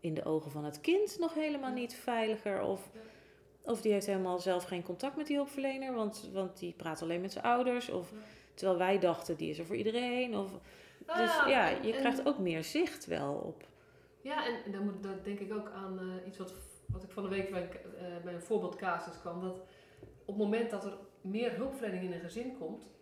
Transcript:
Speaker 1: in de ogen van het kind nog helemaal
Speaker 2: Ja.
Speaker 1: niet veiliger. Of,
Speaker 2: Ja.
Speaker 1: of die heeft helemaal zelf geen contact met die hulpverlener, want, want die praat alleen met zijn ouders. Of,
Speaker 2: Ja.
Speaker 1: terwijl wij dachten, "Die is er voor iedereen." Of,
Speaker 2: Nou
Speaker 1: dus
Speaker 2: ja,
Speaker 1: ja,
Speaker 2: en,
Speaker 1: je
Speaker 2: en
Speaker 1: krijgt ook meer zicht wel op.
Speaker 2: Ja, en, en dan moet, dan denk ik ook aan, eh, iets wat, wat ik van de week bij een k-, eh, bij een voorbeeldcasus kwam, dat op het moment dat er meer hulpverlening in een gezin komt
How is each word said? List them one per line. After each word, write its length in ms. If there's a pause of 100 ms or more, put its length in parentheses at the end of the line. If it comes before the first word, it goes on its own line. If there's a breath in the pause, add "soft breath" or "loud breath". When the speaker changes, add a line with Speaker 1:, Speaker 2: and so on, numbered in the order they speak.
Speaker 1:
in 140
de 100
ogen 260
van 140
het 160
kind 380
nog 160
helemaal 360
Speaker 2:
Ja. 40
Speaker 1:
niet 200
veiliger. 680
Of, 300
Speaker 2:
Ja. 80 (720 loud breath)
Speaker 1:
of 80
die 120
heeft 140
helemaal 320
zelf 260
geen 180
contact 340
met 100
die 100
hulpverlener, 580
want, 380
want 260
die 180
praat 260
alleen 180
met 120
zijn 120
ouders. 460
Of, 200
Speaker 2:
Ja. 60 (380 loud breath)
Speaker 1:
terwijl 240
wij 200
dachten, 380
"Die 140
is 80
er 80
voor 100
iedereen." 600
Of, 140 (560 loud breath)
Speaker 2:
Nou 140
Speaker 1:
dus 160
Speaker 2:
ja, 120
Speaker 1:
ja, 220
Speaker 2:
en, 160
Speaker 1:
je 60
Speaker 2:
en 80
Speaker 1:
krijgt 260
ook 120
meer 260
zicht 420
wel 280
op. 320 (540 loud breath)
Speaker 2:
Ja, 260
en, 180
en 80
dan 120
moet, 180
dan 100 (100)
denk 180
ik 140
ook 200
aan, 240
eh, 280
iets 120
wat, 160 (320)
wat 160
ik 80
van 120
de 60
week 220
bij 120
een 60
k-, 60
eh, 320 (180)
bij 100
een 60
voorbeeldcasus 800
kwam, 200
dat 180 (640 loud breath)
op 60
het 100
moment 340
dat 140
er 120 (240)
meer 340
hulpverlening 500
in 80
een 80
gezin 380
komt 280 (160)